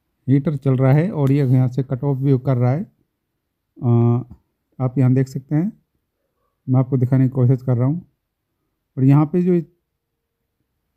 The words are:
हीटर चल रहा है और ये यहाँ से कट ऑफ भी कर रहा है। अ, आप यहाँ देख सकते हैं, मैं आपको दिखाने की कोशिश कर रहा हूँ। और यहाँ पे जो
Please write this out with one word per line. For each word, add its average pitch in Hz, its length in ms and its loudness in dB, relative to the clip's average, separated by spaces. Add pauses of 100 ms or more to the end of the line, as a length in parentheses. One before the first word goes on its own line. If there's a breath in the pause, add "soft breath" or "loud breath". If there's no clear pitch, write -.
(300)
हीटर 143 260 0
चल 135 200 -2
रहा 131 180 2
है 165 180 2
और 139 200 -2
ये 143 140 0
यहाँ 127 220 2
से 127 160 -4
कट 131 200 -8
ऑफ 143 140 -2
भी 135 200 0
कर 127 200 -2
रहा 123 140 0
है। 160 120 -4 (920)
अ, 123 120 -2 (880)
आप 127 180 -4
यहाँ 127 160 2
देख 131 140 0
सकते - 280 -8
हैं, 175 160 -2 (960)
मैं 127 100 2
आपको 131 180 -2
दिखाने 131 260 0
की 127 60 2
कोशिश 127 320 0
कर 123 160 -2
रहा 123 100 0
हूँ। 165 180 -4 (920)
और 131 60 -2
यहाँ 143 220 4
पे 175 160 -2
जो 175 200 0 (1400)